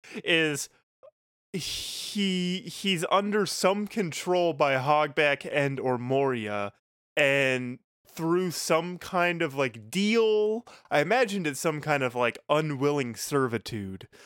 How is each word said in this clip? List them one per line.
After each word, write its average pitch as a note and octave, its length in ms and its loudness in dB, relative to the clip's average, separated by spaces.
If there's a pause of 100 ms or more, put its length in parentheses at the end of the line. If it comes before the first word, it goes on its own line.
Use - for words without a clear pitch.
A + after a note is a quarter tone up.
(240)
is D#3+ 440 2 (840)
he, F#3 1080 -4
he's F3+ 500 -2
under G3+ 360 2
some G3+ 400 0
control F3+ 680 0
by C#3+ 220 2
Hogback D3 760 2
and C#3 300 0
or B2 180 2
Moria, A#2+ 760 0 (440)
and C3 600 2 (280)
through E3+ 440 -2
some E3+ 480 -2
kind F3 440 -2
of, C#3+ 120 -4
like, A#2 360 -4
deal, G#3+ 760 2 (240)
I D3 100 4
imagined G3 460 2
it's C#3 140 -4
some D#3 200 -2
kind C#3+ 220 0
of, B2 120 0
like, B2 240 0 (100)
unwilling D3 680 0
servitude A2 880 -4 (200)